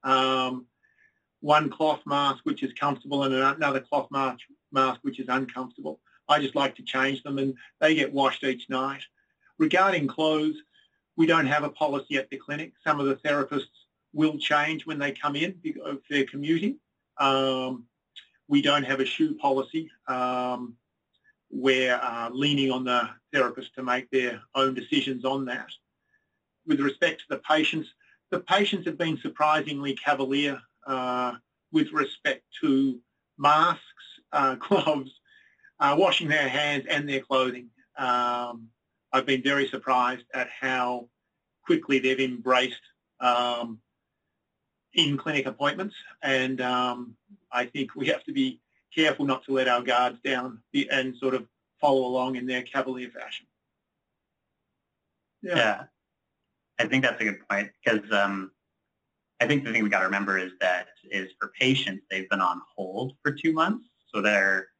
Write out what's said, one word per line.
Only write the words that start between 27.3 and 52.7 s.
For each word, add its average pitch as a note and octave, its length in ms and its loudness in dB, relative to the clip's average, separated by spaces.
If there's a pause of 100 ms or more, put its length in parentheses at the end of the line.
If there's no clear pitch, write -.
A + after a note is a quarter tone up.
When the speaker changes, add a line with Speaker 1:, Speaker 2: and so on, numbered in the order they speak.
Speaker 1:
patients, D#3 500 0 (420)
the F3+ 80 -2
patients G3 480 0
have D#3 100 -6
been D#3+ 220 -2
surprisingly D3 720 0
cavalier, C#3 680 0 (260)
uh, B2+ 480 -2 (380)
with D#3 200 2
respect C#3 520 -2 (180)
to C3+ 380 2 (380)
masks, D#3 460 4 (480)
uh, C3+ 240 2
<laughs> A#2 40 -16
gloves, D3 520 0 (680)
uh, C#3+ 180 4
washing F3+ 300 4
their D3 220 2
hands C#3+ 400 -2
and D3 180 -2
their C3+ 140 -2
clothing. B2+ 480 -2 (280)
Um, A#2+ 720 -2 (440)
I've C3 120 2
been C3 180 0
very C#3 240 2
surprised B2+ 680 0
at B2+ 160 -4
how B2 600 -4 (560)
quickly C#3 340 2
they've C3 200 0
embraced, B2+ 600 0 (380)
um, A#2+ 600 0 (1120)
in-clinic C#3+ 520 0
appointments, C#3+ 500 -4 (280)
and, C3 380 0
um, B2 540 -2 (360)
I B2 140 -2
think C3+ 300 -8
we B2+ 120 -4
have - 160 -2
to - 100 -10
be C3 280 -2 (340)
careful D3+ 300 2
not C3 180 0
to - 80 -6
let C3 160 2
our B2 140 2
guards B2 420 0
down B2+ 360 -4 (300)
and C3 280 -2
sort C3 180 0
of B2+ 100 -4 (340)
follow C3+ 280 4
along B2+ 280 -2
in B2 120 -6
their B2+ 160 -4
cavalier B2+ 480 -6